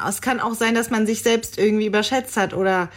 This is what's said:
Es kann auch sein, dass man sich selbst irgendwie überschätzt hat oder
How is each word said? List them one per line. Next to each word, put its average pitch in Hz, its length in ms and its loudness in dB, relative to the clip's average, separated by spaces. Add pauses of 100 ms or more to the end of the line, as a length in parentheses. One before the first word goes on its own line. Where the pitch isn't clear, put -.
Es 202 140 -4
kann 247 200 -2
auch 226 140 -2
sein, 226 200 0
dass 226 160 0
man 220 160 2
sich 220 160 -2
selbst 233 340 0
irgendwie 214 300 2
überschätzt 214 500 0
hat 196 160 0
oder 185 440 0